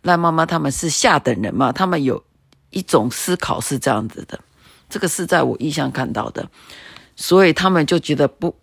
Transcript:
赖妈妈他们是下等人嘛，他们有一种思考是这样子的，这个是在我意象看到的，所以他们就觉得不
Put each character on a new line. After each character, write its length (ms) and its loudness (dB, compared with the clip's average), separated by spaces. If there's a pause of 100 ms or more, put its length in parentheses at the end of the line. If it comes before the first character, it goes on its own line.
赖 140 4
妈 160 2
妈 140 2
他 120 -2
们 140 0
是 180 -4
下 300 2
等 220 -2
人 120 -4
嘛， 200 0
他 120 0
们 160 -2
有 220 -2 (460)
一 120 -6
种 300 2
思 240 -2
考 240 -4
是 180 -4
这 140 0
样 160 -2
子 200 -12
的， 120 -14 (500)
这 80 -10
个 120 -2
是 160 -4
在 180 2
我 160 -2
意 100 -2
象 220 -2
看 200 -6
到 180 -4
的， 200 -10 (680)
所 300 4
以 60 6
他 180 0
们 160 4
就 140 2
觉 160 -2
得 120 2
不 240 -4 (120)